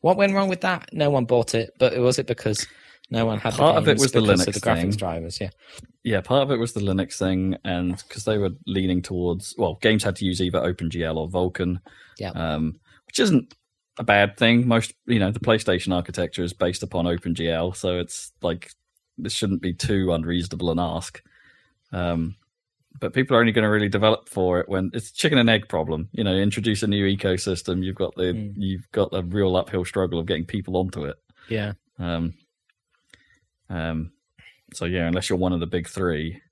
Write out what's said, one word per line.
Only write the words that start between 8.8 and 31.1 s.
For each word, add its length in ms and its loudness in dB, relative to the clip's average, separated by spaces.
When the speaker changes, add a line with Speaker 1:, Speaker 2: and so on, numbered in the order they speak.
Speaker 2:
towards, 560 -4
well, 240 0
games 220 4
had 120 -2
to 80 -6
use 160 0
either 200 0
OpenGL 560 -2
or 120 -4
Vulkan, 520 -2
Speaker 1:
Yeah. 120 -8
Speaker 2:
um, 480 -4
which 120 -8
isn't 360 2
a 60 -6
bad 320 4
thing. 320 4
Most, 240 2
you 120 4
know, 140 2
the 80 -6
PlayStation 540 2
architecture 500 -4
is 80 -4
based 300 -2
upon 240 -2
OpenGL, 680 -2
so 240 -2
it's 340 -10
like, 280 -4
this 140 -6
shouldn't 300 -2
be 120 -2
too 380 0
unreasonable 580 -2
an 80 0
ask. 420 -6
Um, 440 -2
but 140 -6
people 240 2
are 40 8
only 120 4
gonna 180 4
really 180 2
develop 400 2
for 320 2
it 80 -4
when 260 -2
it's 180 -8
chicken 260 2
and 120 6
egg 180 2
problem. 440 -2
You 120 -2
know, 100 2
introduce 480 0
a 40 -2
new 180 2
ecosystem, 800 0
you've 120 -4
got 200 -4
the 160 0
Speaker 1:
Mm. 240 -6
Speaker 2:
you've 360 -6
got 180 0
the 120 -4
real 340 2
uphill 280 0
struggle 340 -2
of 80 -4
getting 200 -2
people 300 -6
onto 280 -2
it. 120 -8